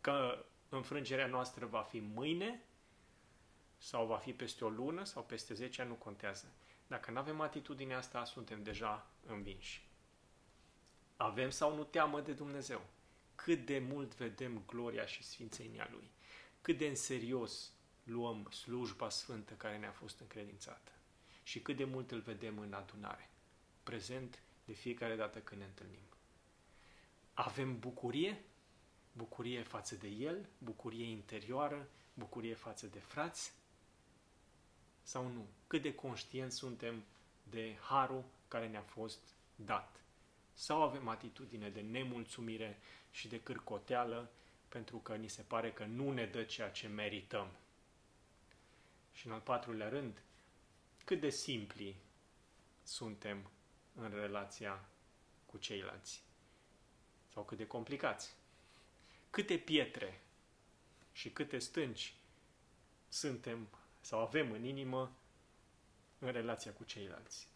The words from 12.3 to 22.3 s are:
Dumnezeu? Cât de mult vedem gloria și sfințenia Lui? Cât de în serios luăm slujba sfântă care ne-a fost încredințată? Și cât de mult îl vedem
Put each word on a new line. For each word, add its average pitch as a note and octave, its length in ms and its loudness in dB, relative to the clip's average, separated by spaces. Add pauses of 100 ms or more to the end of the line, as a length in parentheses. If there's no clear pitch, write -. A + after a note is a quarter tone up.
Dumnezeu? C3+ 480 -2 (540)
Cât D3+ 320 6
de C#3 120 6
mult C3+ 380 0
vedem A#2 500 -2
gloria A#2+ 400 0
și - 160 -6
sfințenia A2+ 680 -6
Lui? - 200 -12 (500)
Cât D#3+ 180 6
de D3+ 80 6
în C#3+ 80 4
serios A#2+ 760 0 (300)
luăm A#2 480 0
slujba A#2 580 -2
sfântă G#2+ 460 -4
care G#2 240 -2
ne-a G#2 120 -4
fost - 300 -10
încredințată? G#2 720 -10 (500)
Și - 180 -4
cât C#3+ 160 0
de C3+ 80 2
mult C3 260 -2
îl A#2+ 100 -2
vedem G#2+ 380 -4